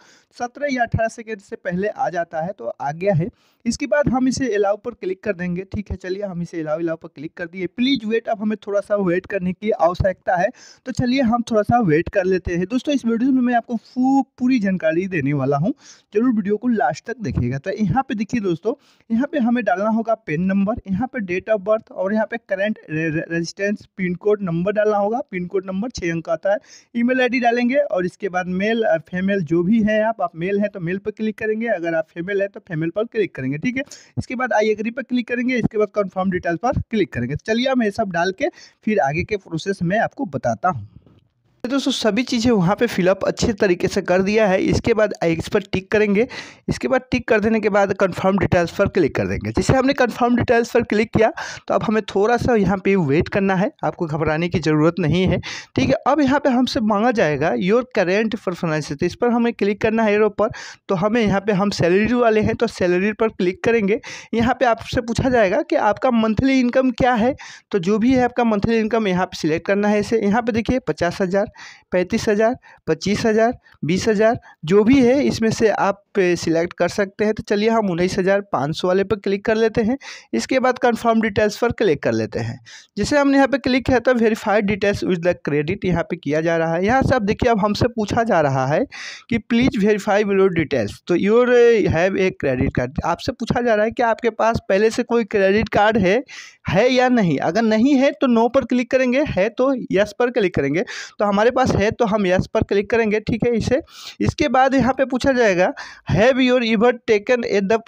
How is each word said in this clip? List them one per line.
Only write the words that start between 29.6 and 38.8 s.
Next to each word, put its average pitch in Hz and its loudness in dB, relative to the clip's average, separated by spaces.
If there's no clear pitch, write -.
भी 220 2
है 214 2
आप, 220 -2
आप 170 -6
मेल 196 -2
हैं 208 -2
तो 202 -10
मेल 175 -4
पर 208 -6
क्लिक 214 -6
करेंगे, 220 -4
अगर 170 -2
आप 160 -2
फीमेल 196 -4
हैं 202 -2
तो - -18
फीमेल 165 -4
पर 214 -2
क्लिक 220 -2
करेंगे, 131 -6
ठीक 247 -4
है। 262 -4
इसके - -6
बाद 247 -4
I 214 2
agree 220 -6
पर 269 -8
क्लिक 247 -4
करेंगे, 247 -2
इसके 220 -2
बाद 208 2
कन्फर्म 190 -2
डिटेल्स 175 -4
पर 247 0
क्लिक 208 -2
करेंगे। 123 -6
चलिए 240 -2
मैं 240 2
ये 202 -2
सब 214 -4
डाल 175 0
के 285 -4